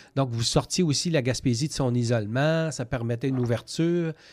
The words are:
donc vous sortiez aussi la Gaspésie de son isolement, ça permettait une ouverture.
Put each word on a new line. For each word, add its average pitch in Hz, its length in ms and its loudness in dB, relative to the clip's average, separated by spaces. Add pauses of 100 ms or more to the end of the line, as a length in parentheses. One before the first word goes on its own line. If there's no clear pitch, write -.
(160)
donc 139 140 2
vous 117 140 -2
sortiez - 400 0
aussi 156 260 0
la 156 140 2
Gaspésie 123 440 0
de - 60 -6
son 123 220 0
isolement, 123 760 0
ça - 160 -6
permettait 120 440 -2
une 131 100 0
ouverture. 160 760 0 (200)